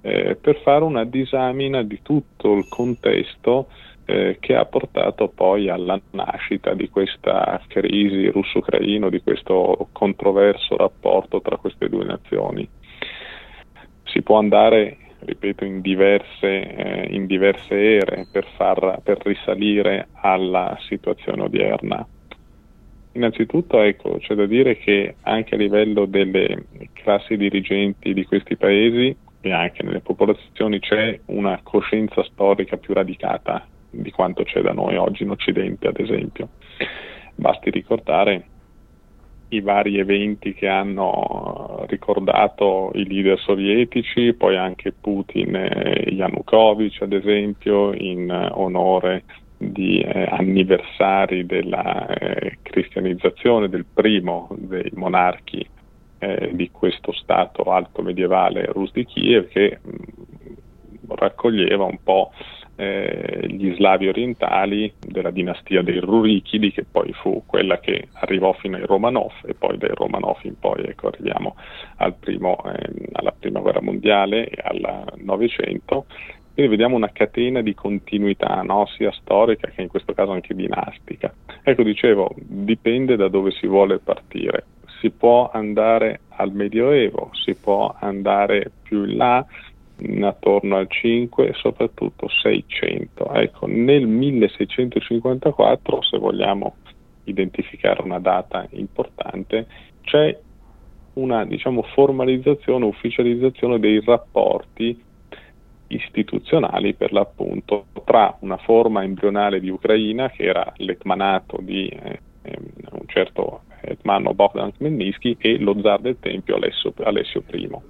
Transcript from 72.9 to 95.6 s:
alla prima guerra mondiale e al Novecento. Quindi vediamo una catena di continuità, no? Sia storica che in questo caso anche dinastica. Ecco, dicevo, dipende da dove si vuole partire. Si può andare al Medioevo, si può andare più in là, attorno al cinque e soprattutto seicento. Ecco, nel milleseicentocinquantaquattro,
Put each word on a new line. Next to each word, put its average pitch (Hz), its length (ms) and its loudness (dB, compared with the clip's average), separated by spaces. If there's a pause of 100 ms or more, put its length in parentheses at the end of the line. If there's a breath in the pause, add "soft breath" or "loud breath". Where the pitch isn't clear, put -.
alla - 240 -2
prima - 240 -6
guerra 98 200 2
mondiale 101 680 0
e - 120 -10
al - 560 -6
Novecento. - 880 -2 (500 loud breath)
Quindi 139 160 4
vediamo 117 240 2
una 107 160 0
catena 120 500 0
di 107 120 -2
continuità, 101 880 -2
no? 98 240 2 (100)
Sia 104 160 0
storica 107 560 2
che - 140 -10
in 90 80 -6
questo - 240 -6
caso 101 180 0
anche 92 240 -6
dinastica. - 760 -6 (280 loud breath)
Ecco, 127 220 2
dicevo, 104 540 2
dipende 113 800 0
da 98 100 2
dove 95 240 0
si - 160 -6
vuole 98 320 4
partire. - 640 -4 (380)
Si 110 80 0
può 120 420 4
andare 110 800 0
al 98 240 -4
Medioevo, 110 800 0
si - 220 -4
può 104 440 0
andare 101 720 0 (120)
più 104 200 -2
in 104 140 -2
là, 123 280 2 (760 loud breath)
attorno 98 560 2
al 95 120 0
cinque 120 600 0
e - 60 -4
soprattutto - 720 -4
seicento. - 1040 -2
Ecco, - 340 0
nel 127 400 4
milleseicentocinquantaquattro, 120 2000 0